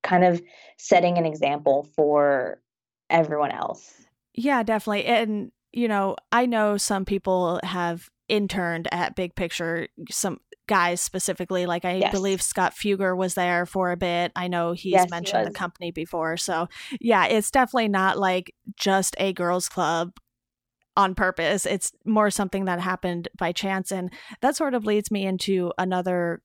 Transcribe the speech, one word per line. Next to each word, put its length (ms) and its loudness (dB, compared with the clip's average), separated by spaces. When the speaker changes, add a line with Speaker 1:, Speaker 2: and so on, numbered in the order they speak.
Speaker 1:
kind 200 4
of 160 4
setting 400 4
an 80 2
example 720 0
for 640 2
everyone 400 2
else. 420 -8
Speaker 2:
Yeah, 280 0
definitely. 440 -2
And, 440 0
you 160 0
know, 260 0
I 160 4
know 300 2
some 280 -2
people 600 0
have 440 -4
interned 640 -2
at 240 -4
Big 180 -4
Picture, 540 -4
some 280 -4
guys 340 2
specifically, 640 -4
like, 180 -2
I 120 -2
Speaker 1:
Yes. 160 2
Speaker 2:
believe 280 0
Scott 340 0
Fugger 420 -2
was 180 -2
there 320 0
for 260 -2
a 60 -2
bit. 360 -2
I 140 -4
know 240 -2
he's 200 -4
Speaker 1:
Yes, 120 6
he 60 -4
Speaker 2:
mentioned 360 -2
the 40 -6
Speaker 1:
was. 40 -16
Speaker 2:
company 360 -8
before. 480 -4
So, 300 -2
yeah, 260 4
it's 240 2
definitely 380 2
not, 300 2
like, 360 0
just 420 2
a 160 0
girls' 340 0
club 480 -2
on 180 4
purpose. 520 0
It's 260 -2
more 240 4
something 340 -2
that 160 -2
happened 480 -4
by 140 -2
chance. 400 -4
And 200 -6
that 160 2
sort 180 0
of 120 0
leads 240 2
me 160 0
into 520 0
another 680 0